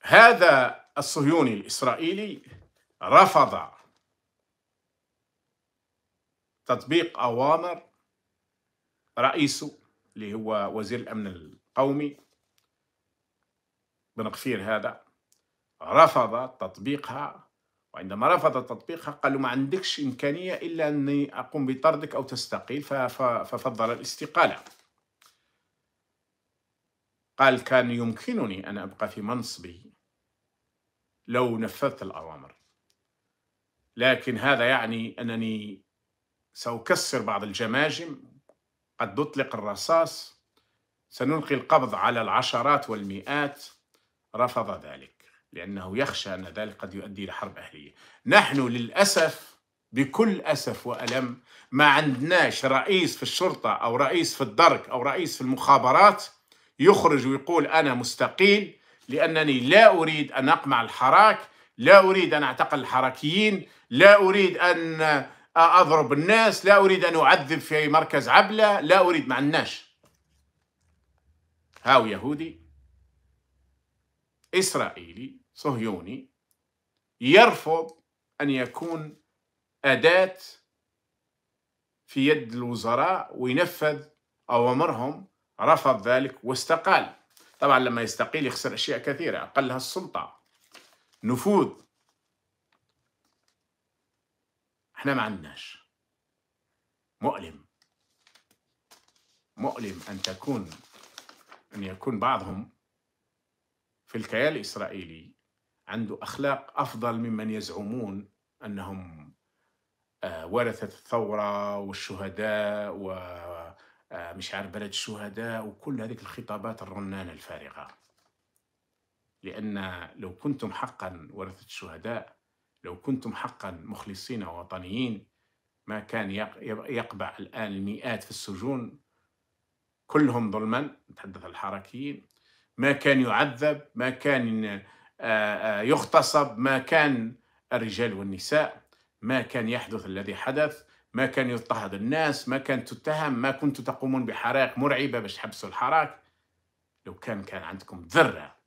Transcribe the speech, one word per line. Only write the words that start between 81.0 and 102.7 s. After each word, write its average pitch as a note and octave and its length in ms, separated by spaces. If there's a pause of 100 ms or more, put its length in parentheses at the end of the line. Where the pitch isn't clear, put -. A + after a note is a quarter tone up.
في C#3 220
يد C3 240
الوزراء A#2+ 840
وينفذ D3 720 (420)
أوامرهم، B2+ 800 (320)
رفض B2 480
ذلك C3 360
واستقال. D#3 720 (420)
طبعا C#3 200
لما A#2+ 240
يستقيل B2 440
يخسر A#2+ 280
أشياء B2 240
كثيرة، C3 400
أقلها B2+ 380
السلطة، - 640 (840)
نفوذ. C3 580 (3250)
احنا C#3 180
ما B2 80
عندناش. - 640 (1300)
مؤلم. D#2+ 440 (1900)
مؤلم G#2 520
أن G2 140
تكون، G2 480 (1040)
أن G2+ 80
يكون G2 360
بعضهم G2 520 (1400)